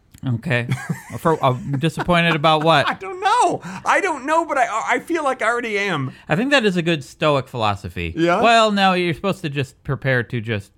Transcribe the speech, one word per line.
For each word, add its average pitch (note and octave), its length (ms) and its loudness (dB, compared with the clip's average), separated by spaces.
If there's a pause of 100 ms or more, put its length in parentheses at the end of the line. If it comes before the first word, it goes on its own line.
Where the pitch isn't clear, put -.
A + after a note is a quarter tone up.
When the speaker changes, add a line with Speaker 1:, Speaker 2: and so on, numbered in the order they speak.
(260)
Speaker 1:
Okay. A#2+ 440 -2 (220)
<laughs> - 280 -10
For, D#3+ 240 0
uh, C3+ 80 4 (280)
disappointed E3+ 540 0
about D#3 300 2
what? D3+ 240 4
Speaker 2:
<laughs> - 20 -2
I - 40 -2
don't F#4+ 260 -10
know. G4 400 2 (260)
I C#4 160 2
don't D#4 240 -4
know, D#4+ 200 2
but D#4 120 -2
I, B3+ 100 2 (260)
I B3+ 60 0
feel E4 220 -4
like C4 200 -2
I G#3+ 80 0
already A#3 280 -2
am. E3 360 -2 (160)
Speaker 1:
I D3+ 80 2
think B3+ 140 0
that C#4 120 4
is F#3+ 140 2
a F3+ 40 0
good D#3+ 220 -2
Stoic C#3+ 460 0
philosophy. G2 680 -2
Speaker 2:
Yeah? E3+ 260 2
Speaker 1:
Well, A3+ 300 6
no, G3 220 2
you're F3 200 0
supposed F#3+ 280 -4
to D#3+ 80 -4
just C#3 340 -6
prepare C3 400 0
to A#2+ 160 -6
just, G#2+ 380 -6